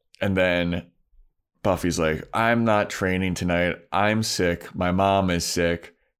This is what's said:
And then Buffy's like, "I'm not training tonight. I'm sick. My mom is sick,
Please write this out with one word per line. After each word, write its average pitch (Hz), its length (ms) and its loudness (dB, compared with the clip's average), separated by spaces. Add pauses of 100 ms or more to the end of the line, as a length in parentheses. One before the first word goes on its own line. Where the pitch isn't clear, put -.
(200)
And 98 160 0
then 87 500 0 (800)
Buffy's 87 340 0
like, 78 340 -2
"I'm 117 320 0
not 104 260 2
training 92 440 -2
tonight. 87 420 0 (140)
I'm 107 320 0
sick. 87 540 -2
My 90 160 0
mom 98 380 2
is 85 140 0
sick, 85 520 -2 (240)